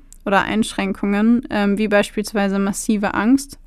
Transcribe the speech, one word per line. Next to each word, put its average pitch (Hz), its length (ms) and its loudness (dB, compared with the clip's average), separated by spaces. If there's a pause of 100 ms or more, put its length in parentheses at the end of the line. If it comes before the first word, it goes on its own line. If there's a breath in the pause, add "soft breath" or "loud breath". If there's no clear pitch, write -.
(240)
oder 196 180 2
Einschränkungen, 208 1080 0
ähm, 202 280 0
wie 214 100 0
beispielsweise 202 680 0
massive 202 560 -2
Angst. 262 520 2